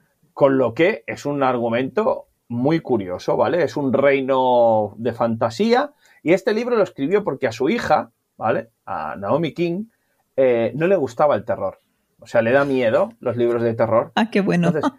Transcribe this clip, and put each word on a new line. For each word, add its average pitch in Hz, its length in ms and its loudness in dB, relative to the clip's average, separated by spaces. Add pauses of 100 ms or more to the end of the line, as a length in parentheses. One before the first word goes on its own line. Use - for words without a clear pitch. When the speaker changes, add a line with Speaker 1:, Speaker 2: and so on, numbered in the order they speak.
(340)
Speaker 1:
Con 135 240 2
lo 120 160 0
que 170 320 0
es 113 220 -10
un 143 160 -2
argumento 127 800 -2 (220)
muy 135 320 0
curioso, 101 580 -4
¿vale? 165 240 0
Es 139 160 -2
un 135 160 -2
reino 127 1040 2
de 117 160 -4
fantasía 202 800 0 (320)
y 156 100 4
este 202 220 0
libro 240 200 -2
lo 214 60 4
escribió 180 420 -2
porque 147 220 -4
a 113 60 0
su 131 180 0
hija, 151 400 0 (260)
¿vale? 123 340 -4 (180)
A 78 280 -8
Naomi 127 380 -2
King, 175 360 -4 (460)
eh, 120 380 2
no 156 140 -2
le 196 80 4
gustaba 143 400 0
el 101 100 -4
terror. 95 360 -6 (380)
O - 60 -20
sea, - 160 0
le 117 100 2
da 139 140 4
miedo 135 540 0
los 120 180 -4
libros 120 240 0
de 117 140 0
terror. 113 400 0
Speaker 2:
Ah, 220 160 0
qué 202 100 2
bueno. 175 280 0
Speaker 1:
Entonces, 170 300 0